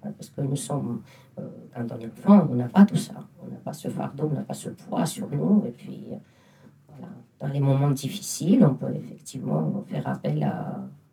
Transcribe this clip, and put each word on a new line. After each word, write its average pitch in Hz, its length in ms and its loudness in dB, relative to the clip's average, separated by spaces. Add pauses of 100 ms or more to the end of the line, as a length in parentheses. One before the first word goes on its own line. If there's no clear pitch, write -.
Parce - 300 -12
que - 100 -10
nous 139 140 -2
sommes, 135 480 -6 (380)
euh, - 20 -10 (320)
quand 120 160 -6
on 113 80 -10
est 113 80 -10
enfant, 180 420 6
on 123 60 -2
n'a 123 140 0
pas 202 160 10
tout - 120 2
ça. - 180 -4 (300)
On - 60 -12
n'a - 60 -12
pas - 160 -10
ce - 160 -10
fardeau, - 420 -4
on 147 40 -2
n'a 135 80 -4
pas - 120 -8
ce - 140 -12
poids - 360 -4
sur 101 240 -6
nous. 160 380 2
Et 120 60 -6
puis, - 400 -16
euh, - 40 -10 (720)
voilà, - 240 -18 (280)
dans 147 80 -4
les 143 100 -2
moments 139 320 4
difficiles, 160 760 2
on 143 100 6
peut - 200 -6
effectivement - 920 -4
faire - 180 -4
appel - 380 -2
à - 340 -4 (340)